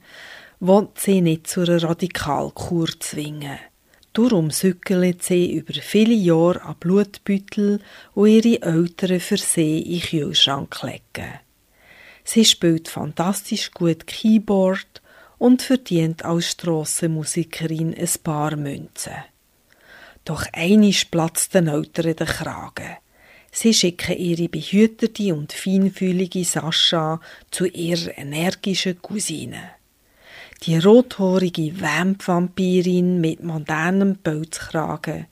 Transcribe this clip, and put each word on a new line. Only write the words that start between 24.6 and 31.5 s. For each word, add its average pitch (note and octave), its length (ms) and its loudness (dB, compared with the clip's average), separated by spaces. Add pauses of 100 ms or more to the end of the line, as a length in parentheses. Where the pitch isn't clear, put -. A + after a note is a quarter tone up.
und D3 200 -8
feinfühlige F#3+ 880 0
Sascha D#3+ 760 -2 (300)
zu - 160 -2
ihrer E3+ 520 -4
energischen F3 840 -4
Cousine. D3+ 600 -8 (1040)
Die E3 140 0
rothorige F#3 1040 4